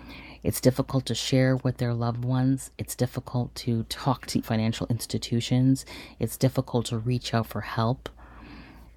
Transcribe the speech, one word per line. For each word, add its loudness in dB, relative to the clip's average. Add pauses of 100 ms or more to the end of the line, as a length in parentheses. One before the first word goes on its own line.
(440)
It's 0
difficult 2
to -2
share 2
with -2
their 0
loved -2
ones. 2
It's -8
difficult -2
to 0
talk -2
to 0
financial 0
institutions. 2 (340)
It's -2
difficult 2
to -2
reach -2
out 0
for -6
help 0 (880)